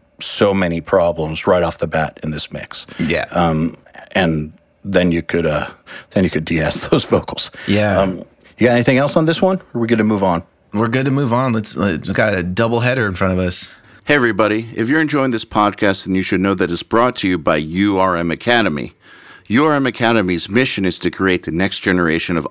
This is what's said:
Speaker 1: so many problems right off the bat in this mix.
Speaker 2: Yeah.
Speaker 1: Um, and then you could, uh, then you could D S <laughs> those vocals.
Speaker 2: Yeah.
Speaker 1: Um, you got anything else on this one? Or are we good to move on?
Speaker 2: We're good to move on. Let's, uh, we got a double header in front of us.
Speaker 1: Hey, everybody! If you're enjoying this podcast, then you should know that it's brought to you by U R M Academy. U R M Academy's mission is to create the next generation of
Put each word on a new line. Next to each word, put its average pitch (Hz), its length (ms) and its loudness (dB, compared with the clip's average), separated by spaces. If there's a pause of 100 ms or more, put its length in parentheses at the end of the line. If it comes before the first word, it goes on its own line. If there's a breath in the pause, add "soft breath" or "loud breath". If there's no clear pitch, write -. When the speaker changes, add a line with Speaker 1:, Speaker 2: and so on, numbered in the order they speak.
(220)
Speaker 1:
so 101 320 0
many 85 280 -2
problems 82 680 0
right 90 160 4
off 82 140 -4
the 82 100 -4
bat 78 360 -4
in 78 80 -4
this 76 200 -8
mix. - 340 -12 (140)
Speaker 2:
Yeah. 80 320 -2
Speaker 1:
Um, 82 440 0 (360)
and 80 420 0 (300)
then 90 280 2
you 82 100 0
could, 82 240 -2
uh, 76 240 -2 (420 loud breath)
then 98 120 2
you 85 60 2
could 80 160 -4
D 82 140 -2
S - 280 -4
<laughs> - 20 -12
those - 160 2
vocals. - 460 -2 (160 loud breath)
Speaker 2:
Yeah. 101 320 2
Speaker 1:
Um, 92 200 0 (380 soft breath)
you 117 100 4
got 123 60 4
anything 127 240 4
else 143 180 0
on 160 100 4
this 160 160 0
one? 190 160 4
Or - 200 -12
are 117 40 -2
we 113 60 0
good 117 100 2
to 107 60 2
move 104 200 0
on? 87 200 0 (300)
Speaker 2:
We're 110 140 0
good 131 180 0
to 139 60 0
move 135 220 0
on. 127 200 2
Let's, 110 240 -4
uh, 87 280 0
we 95 80 -6
got 110 200 2
a 92 100 -2
double 113 380 0
header 123 260 0
in 92 80 -4
front 92 180 0
of 92 60 0
us. 92 300 -4 (360 loud breath)
Speaker 1:
Hey, 147 100 4
everybody! 110 600 2
If 113 140 -2
you're 160 120 2
enjoying 135 300 0
this 113 140 -4
podcast, 104 600 0
then 95 100 0
you 95 80 0
should 92 180 0
know 98 140 2
that 90 160 0
it's 85 120 -4
brought 120 340 2
to 101 100 -2
you 90 100 2
by 80 200 0
U 92 400 0
R 92 200 2
M 85 140 -2
Academy. 87 600 0 (540 loud breath)
U 131 180 2
R 156 80 2
M 139 120 0
Academy's 113 600 2
mission 101 380 0
is 90 140 -2
to 85 120 -2
create 92 320 0
the - 80 -6
next 92 280 -2
generation 87 580 0
of 73 140 -4